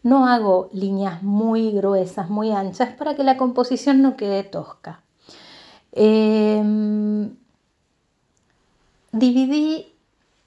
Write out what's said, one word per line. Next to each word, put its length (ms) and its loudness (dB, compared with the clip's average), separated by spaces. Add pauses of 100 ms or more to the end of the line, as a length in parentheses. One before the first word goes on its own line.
No 240 4
hago 460 2
líneas 500 -4
muy 480 0
gruesas, 580 -2
muy 220 -4
anchas, 440 -4
para 200 -6
que 80 -4
la 140 2
composición 680 2
no 140 2
quede 260 -4
tosca. 640 -14 (880)
Em, 1400 0 (1800)
dividí 760 0 (560)